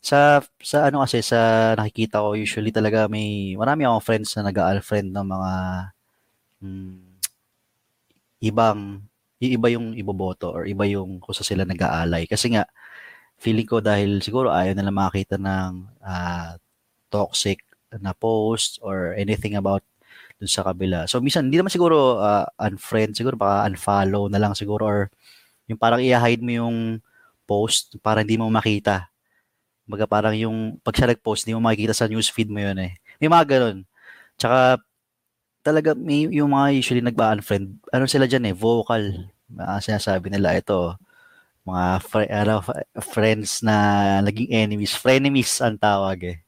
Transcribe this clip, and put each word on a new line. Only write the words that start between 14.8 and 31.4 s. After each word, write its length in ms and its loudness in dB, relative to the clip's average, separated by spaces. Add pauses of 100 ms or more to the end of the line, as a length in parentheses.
makita 460 -2
ng, 340 -4 (320)
ah, 540 -8 (520)
toxic 540 -2 (300)
na 220 -8
post 680 0
or 380 -6
anything 400 -2
about 240 0 (560)
dun 80 -12
sa 160 -2
kabila. 420 -2
So, 140 -2
minsan, 320 0
hindi 80 4
naman 160 0
siguro, 480 4
ah, 240 2 (100)
unfriend, 560 -2
siguro 240 -2
baka 300 2
unfollow 640 0
na 80 0
lang 160 2
siguro 320 -4
or 140 0 (680)
yung 100 -8
parang 220 4
i-hide 420 4
mo 160 -4
yung 200 -2 (680)
post 540 -2
para 240 2
hindi 160 0
mo 80 -2
makita. 640 0 (720)
Kumbaga, 240 -4
parang 280 2
yung, 440 -4
pag 160 -4
siya 160 2
nag-post, 340 -2